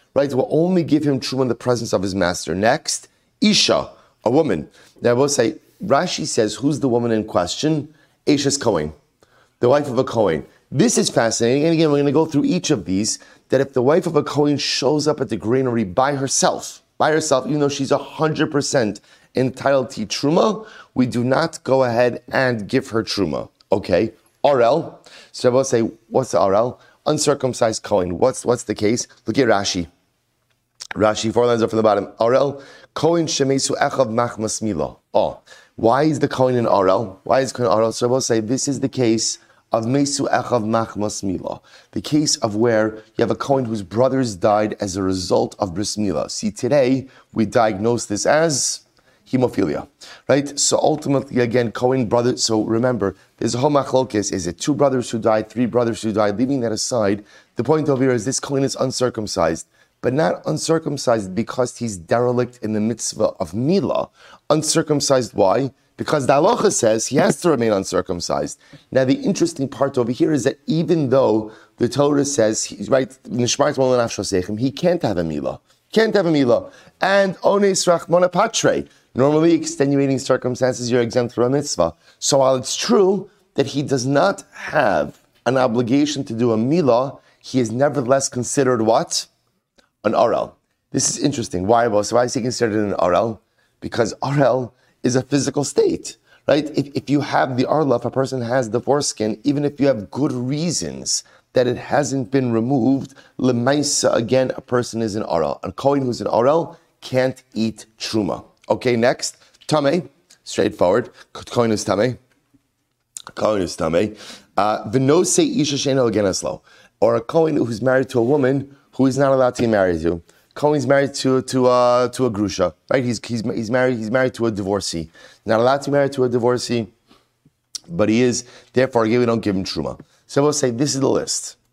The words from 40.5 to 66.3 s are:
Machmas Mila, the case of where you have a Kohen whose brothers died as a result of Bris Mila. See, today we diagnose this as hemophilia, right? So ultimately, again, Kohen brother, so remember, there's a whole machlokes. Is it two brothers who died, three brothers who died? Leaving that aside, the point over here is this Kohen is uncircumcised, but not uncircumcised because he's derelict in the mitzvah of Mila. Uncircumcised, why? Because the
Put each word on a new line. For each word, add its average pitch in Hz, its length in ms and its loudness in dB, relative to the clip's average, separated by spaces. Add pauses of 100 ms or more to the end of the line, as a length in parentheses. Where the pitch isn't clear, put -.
Machmas 107 580 -4
Mila, - 380 -6 (320)
the 107 80 -6
case 147 360 0
of 104 200 -2
where 110 400 2 (200)
you - 40 -4
have 113 100 0
a 110 60 -2
Kohen 135 300 -2
whose 110 160 -6
brothers 120 520 0
died 107 460 0
as 95 160 -4
a 98 60 -2
result 95 560 0
of 95 160 -4
Bris 101 240 -6
Mila. 95 320 -2
See, - 200 -6
today 127 580 0 (240)
we 113 120 0
diagnose 110 600 0
this 101 180 -4
as 151 640 0 (440)
hemophilia, - 580 0 (400)
right? 143 300 0
So - 200 0
ultimately, 139 640 0
again, 120 320 0
Kohen 127 360 0
brother, 120 280 2
so 110 280 0
remember, 113 520 0 (200)
there's 113 180 -4
a 117 40 -4
whole 143 120 2
machlokes. 131 640 0
Is 90 140 -4
it 85 120 -8
two 151 160 -2
brothers 131 360 0
who 117 80 -4
died, 110 320 0
three 123 160 -2
brothers 113 360 0
who 110 100 -2
died? 104 260 0
Leaving 131 220 0
that 117 120 -4
aside, 107 520 -2 (320)
the 120 80 -4
point 147 240 2
over 131 140 2
here 135 100 4
is 113 120 0
this 127 160 -4
Kohen 139 220 -2
is 135 140 -2
uncircumcised, 104 920 -2 (340)
but 123 120 -2
not 156 340 -2
uncircumcised 143 880 -2
because 117 440 -4
he's 113 180 -6
derelict 123 640 -2
in 117 100 -4
the 107 80 0
mitzvah - 500 -2 (100)
of 85 120 -4
Mila. 131 560 0 (400)
Uncircumcised, 147 840 0
why? 101 380 2 (240)
Because 147 300 -2
the 139 80 4